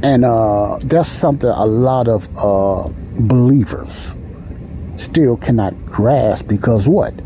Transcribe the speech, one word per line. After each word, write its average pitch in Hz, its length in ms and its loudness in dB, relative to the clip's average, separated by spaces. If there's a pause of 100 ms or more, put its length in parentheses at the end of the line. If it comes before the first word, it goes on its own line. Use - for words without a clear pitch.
And, 131 220 4
uh, 104 560 2
that's 160 280 2
something 143 400 0
a 107 160 0
lot 123 420 2
of, 107 200 0 (100)
uh, 98 520 0 (300)
believers 120 920 2 (840)
still 127 400 0
cannot 101 360 0 (120)
grasp 113 600 0
because 107 400 0
what? 170 260 2 (120)